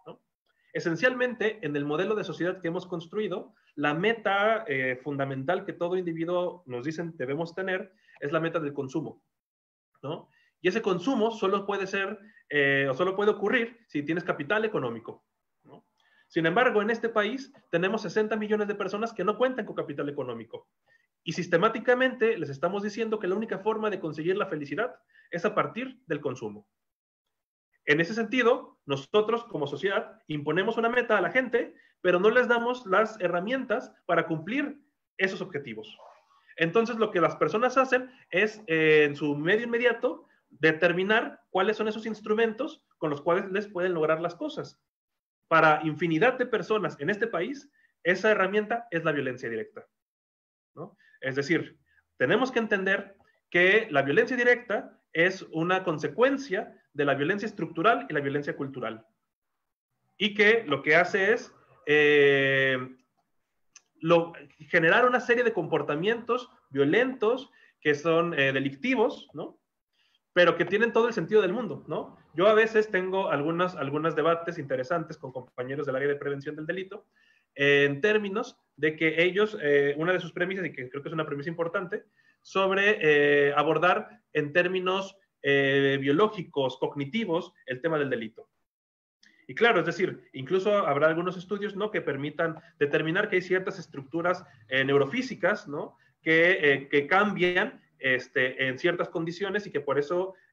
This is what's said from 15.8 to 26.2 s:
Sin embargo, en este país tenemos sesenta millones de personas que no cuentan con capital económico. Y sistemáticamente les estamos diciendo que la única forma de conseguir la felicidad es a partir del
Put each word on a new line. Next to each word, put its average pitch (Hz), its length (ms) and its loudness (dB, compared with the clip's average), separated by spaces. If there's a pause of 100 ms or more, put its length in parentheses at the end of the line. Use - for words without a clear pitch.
Sin 165 180 0
embargo, 208 360 4
en 208 80 0
este 226 200 -2
país 220 420 -2 (200)
tenemos 196 300 0
sesenta 214 340 -2
millones 208 320 -2
de 202 80 -4
personas 208 380 -6
que - 100 -6
no 202 140 0
cuentan 254 280 -2
con 160 100 -12
capital 151 340 -6
económico. 123 580 -10 (560)
Y 165 100 -6
sistemáticamente 226 1040 2
les 147 120 -6
estamos 180 340 -4
diciendo 214 360 -4
que 190 80 -4
la 185 80 0
única 214 240 -4
forma 214 300 -2
de 185 100 -4
conseguir 160 380 -4
la 208 80 -2
felicidad 151 500 -6 (360)
es 165 140 -4
a - 100 -2
partir 214 520 -4
del 160 140 -4